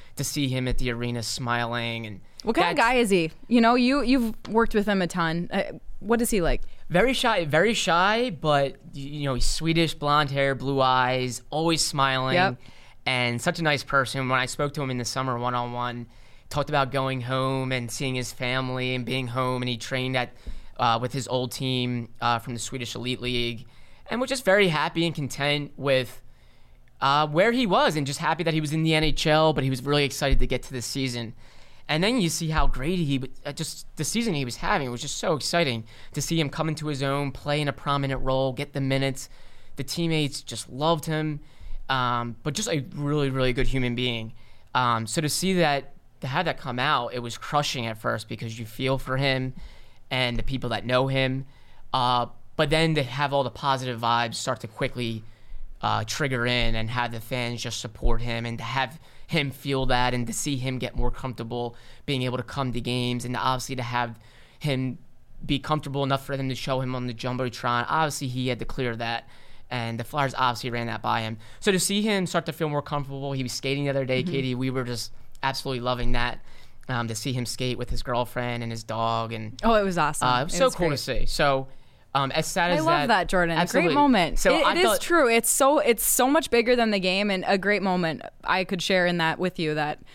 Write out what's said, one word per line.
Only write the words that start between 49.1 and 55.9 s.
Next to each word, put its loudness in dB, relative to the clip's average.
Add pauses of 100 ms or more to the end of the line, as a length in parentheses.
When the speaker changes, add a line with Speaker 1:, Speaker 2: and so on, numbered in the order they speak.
Speaker 1:
him 0 (580)
and 0
the 0
people 0
that -4
know 2
him. 0 (460)
Uh, 2 (300)
but 2
then 4
to 2
have -2
all 4
the -2
positive -2
vibes 2
start -4
to -10
quickly, -4 (560)
uh, 0